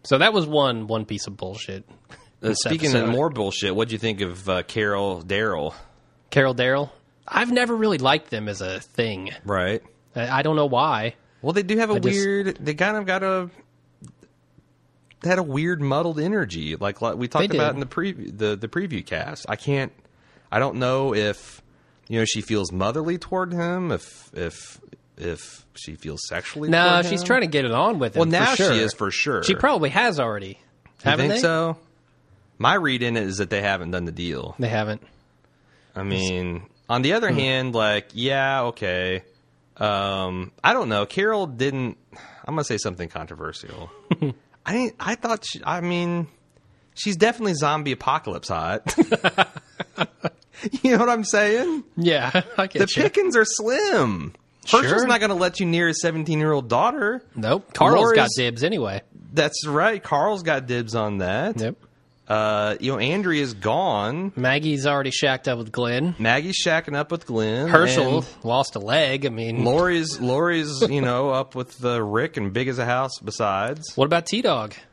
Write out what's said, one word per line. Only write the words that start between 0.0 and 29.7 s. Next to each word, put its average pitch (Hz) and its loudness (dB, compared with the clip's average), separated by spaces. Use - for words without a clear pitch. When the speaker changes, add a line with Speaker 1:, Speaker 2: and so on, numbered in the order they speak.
Speaker 1:
So 135 4
that 190 4
was 175 2
one, 135 0
one 110 -4
piece 104 -8
of 101 -12
bullshit. 95 -10
Speaker 2:
Uh, - -8
Speaker 1:
This 107 0
Speaker 2:
speaking 156 0
Speaker 1:
episode. 120 4
Speaker 2:
of 113 2
more 139 2
bullshit, 101 -2
what'd 113 0
you 110 -2
think 104 -4
of, 95 -6
uh, 90 0
Carol 101 -2
Daryl? 92 -2
Speaker 1:
Carol 135 4
Daryl? 131 0
I've 240 0
never 247 2
really 214 2
liked 135 2
them 107 -6
as 101 -6
a 92 -6
thing. 101 -4
Speaker 2:
Right. 98 0
Speaker 1:
I, 120 -4
I 139 0
don't 156 0
know 147 4
why. 120 0
Speaker 2:
Well, 151 -2
they 202 2
do 208 0
have 226 2
a 214 0
Speaker 1:
I 196 0
just 190 2
Speaker 2:
weird, 196 0
they 147 -4
kind 202 0
of 202 -4
got 190 0
a, 185 -2
they 170 -2
had 185 4
a 185 0
weird 156 -2
muddled 151 0
energy, 90 -2
like, 98 -4
like 113 -2
we 123 -4
talked 156 0
Speaker 1:
They 156 0
Speaker 2:
about 151 2
Speaker 1:
did. 135 -2
Speaker 2:
in 139 -6
the 135 -6
preview, 170 -6
the, 107 0
the 107 -8
preview 165 -6
cast. 78 -8
I 107 -2
can't, 139 -4
I 107 0
don't 131 0
know 131 0
if, 104 -4
you 113 -2
know, 110 2
she 107 -2
feels 101 -2
motherly 135 -2
toward 180 -4
him, 175 -2
if, - -8
if, - -10
if - -10
she - -14
feels 76 -12
sexually 147 -6
Speaker 1:
No, 170 4
Speaker 2:
toward 175 4
Speaker 1:
she's 175 -2
Speaker 2:
him. 175 -6
Speaker 1:
trying 247 4
to 185 0
get 143 0
it 120 -2
on 175 2
with 120 -2
him, - 4
Speaker 2:
Well, 165 4
Speaker 1:
for 165 2
Speaker 2:
now 220 2
she 196 2
Speaker 1:
sure. 170 4
Speaker 2:
is 110 2
for 98 -2
sure. 123 0
Speaker 1:
She 190 2
probably 190 2